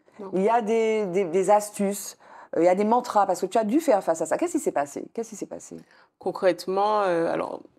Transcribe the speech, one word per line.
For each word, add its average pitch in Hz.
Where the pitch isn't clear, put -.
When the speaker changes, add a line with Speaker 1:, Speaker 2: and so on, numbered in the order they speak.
Speaker 1:
Non. 196
Speaker 2:
Il 185
y 202
a 233
des, 220
des, 185
des 175
astuces, 202
euh, 160
il 170
y 180
a 185
des 208
mantras, 220
parce 180
que 196
tu 208
as 220
dû 226
faire 214
face 165
à -
ça. -
Qu'est-ce 349
qui 302
s'est -
passé ? -
Qu'est-ce 226
qui 208
s'est -
passé ? 170
Speaker 1:
Concrètement, 190
euh, 170
alors, -